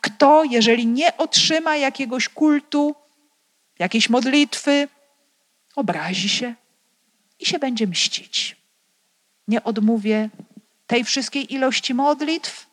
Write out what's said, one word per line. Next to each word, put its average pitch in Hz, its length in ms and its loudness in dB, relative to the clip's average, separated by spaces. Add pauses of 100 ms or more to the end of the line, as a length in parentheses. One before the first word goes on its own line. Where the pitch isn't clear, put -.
Kto, 302 420 6
jeżeli 233 440 2
nie 269 300 0
otrzyma 320 580 0
jakiegoś 269 540 -4
kultu, 294 680 0 (840)
jakiejś 185 300 0
modlitwy, 269 760 2 (880)
obrazi 190 540 -4
się 240 240 -4 (880)
i - 60 -12
się 359 140 -2
będzie 240 280 -2
mścić. - 720 -4 (920)
„Nie 220 160 0
odmówię 214 680 0 (580)
tej 247 160 0
wszystkiej - 500 -6
ilości 262 400 -2
modlitw 294 800 -2